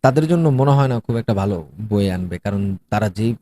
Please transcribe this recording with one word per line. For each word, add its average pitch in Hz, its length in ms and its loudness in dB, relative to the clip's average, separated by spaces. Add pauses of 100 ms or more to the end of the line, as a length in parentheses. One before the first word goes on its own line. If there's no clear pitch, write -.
তাদের 147 260 2
জন্য 165 200 2
মনে 139 220 2
হয় 139 180 4
না 120 120 -2
খুব 117 160 -4
একটা 117 180 -2
ভালো 95 320 -2 (220)
বয়ে 101 240 0
আনবে, 90 260 -6
কারণ 98 380 -4 (140)
তারা 107 180 0
যেই 110 340 -2